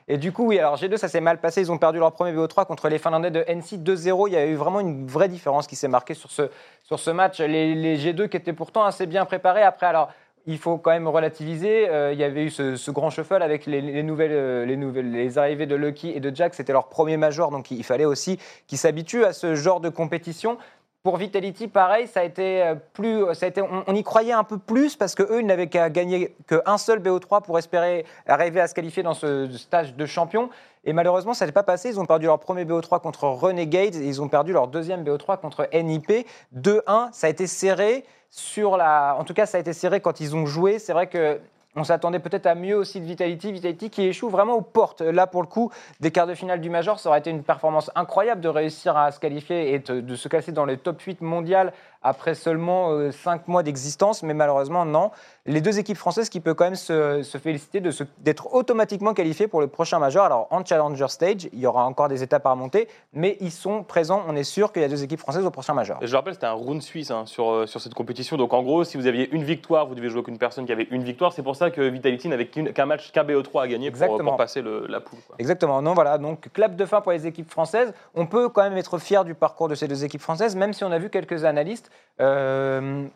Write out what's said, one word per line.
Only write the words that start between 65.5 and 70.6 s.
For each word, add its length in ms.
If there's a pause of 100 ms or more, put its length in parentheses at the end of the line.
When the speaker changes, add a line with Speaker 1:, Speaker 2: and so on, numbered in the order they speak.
Speaker 1:
prochain 240
Major. 280
Speaker 2:
Et 40
je 60
le 40
rappelle, 180
c'était 120
un 60
round 300
suisse, 280
hein, 160
sur, 240
euh, 160
sur 140
cette 140
compétition. 420
Donc, 180
en 80
gros, 200
si 140
vous 100
aviez 240
une 140
victoire, 420
vous 80
deviez 160
jouer 120
qu'une 160
personne 280